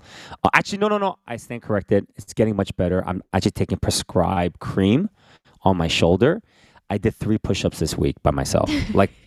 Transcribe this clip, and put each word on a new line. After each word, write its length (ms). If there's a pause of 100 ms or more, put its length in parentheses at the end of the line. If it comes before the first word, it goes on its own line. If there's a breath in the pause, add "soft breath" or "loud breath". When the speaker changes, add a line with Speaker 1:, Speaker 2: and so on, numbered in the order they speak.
(440 loud breath)
Speaker 1:
Uh, 100
actually, 240
no, 100
no, 80
no. 300
I 100
stand 260
corrected. 440 (100)
It's 160
getting 240
much 200
better. 300
I'm 160 (120)
actually 160
taking 280
prescribed 840
cream 500 (520)
on 140
my 120
shoulder. 520 (480)
I 100
did 180
three 220
push-ups 420
this 180
week 240
by 80
myself, 400 (120)
Speaker 2:
<laughs> 120
Speaker 1:
like, 160 (160)